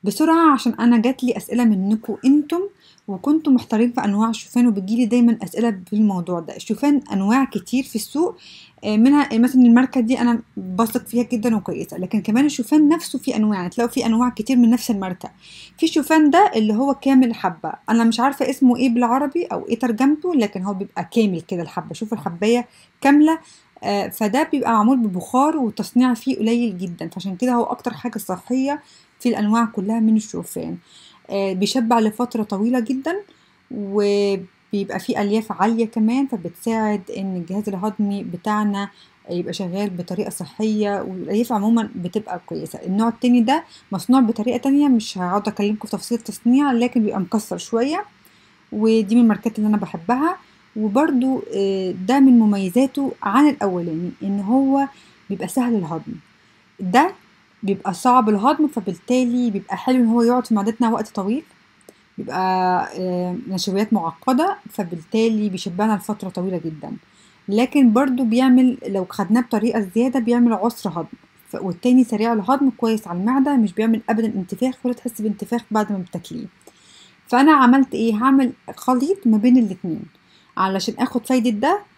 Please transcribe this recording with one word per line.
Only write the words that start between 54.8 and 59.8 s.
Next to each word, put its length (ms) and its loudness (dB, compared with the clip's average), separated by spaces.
بيبقى 180 -6
سهل 280 -2
الهضم، 380 -6
ده 320 2
بيبقى 300 -4
صعب 360 4
الهضم، 380 2
فبالتالي 840 -2
بيبقى 260 -6
حلو 200 0